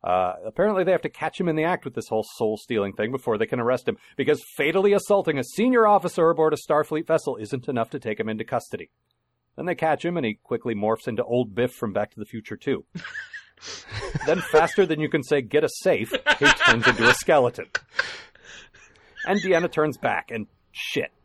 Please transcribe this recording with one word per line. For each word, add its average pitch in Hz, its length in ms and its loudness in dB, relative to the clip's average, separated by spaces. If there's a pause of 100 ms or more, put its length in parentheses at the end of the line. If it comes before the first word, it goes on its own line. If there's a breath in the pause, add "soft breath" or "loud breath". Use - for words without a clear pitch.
Uh, 90 300 0 (120)
apparently 190 380 0
they 180 80 2
have 175 120 2
to 151 60 -4
catch - 300 -6
him 180 80 0
in 160 80 0
the 156 80 0
act 175 220 -2
with 135 100 -10
this - 140 -8
whole 110 160 0 (100)
soul-stealing 107 560 -2
thing 110 180 -4
before 123 280 -2
they 110 80 0
can 123 160 -4
arrest 120 260 0
him, 113 80 -4 (220 soft breath)
because 139 260 0 (140)
fatally 185 340 2
assaulting 196 480 2
a 127 60 -4
senior 233 420 2
officer 175 420 4
aboard 156 240 4
a 143 40 -2
Starfleet 151 500 0
vessel 147 300 0
isn't 123 320 -6
enough 117 220 -2
to 143 80 -10
take 107 200 -6
him 107 80 -2
into 110 160 -6
custody. 110 460 -8 (640)
Then 151 120 -8
they 175 80 -2
catch 156 280 0
him, 175 140 -2
and 143 80 -2
he 107 80 -2 (100)
quickly 117 320 -4
morphs 107 320 -2
into 120 160 -4
old 117 320 -2
Biff 123 160 0
from 107 220 -8
Back 101 180 -4
to - 80 -20
the 104 60 -10
Future 110 320 -14
Two. 104 320 -4
<laughs> - 1400 -12
Then, 240 160 2
faster 165 440 4
than 156 140 -2
you 151 100 -2
can 147 140 0
say, 143 180 2
"Get 139 220 0
a 143 60 0
safe," - 420 0 (280)
he - 60 2
turns 311 420 4
into 233 220 2
a - 40 6
skeleton. 123 520 2 (1600 loud breath)
And 202 140 0
Deanna 175 300 2
turns 156 260 0
back, 104 340 -2
and 110 160 -8 (240)
shit. - 400 -6 (140)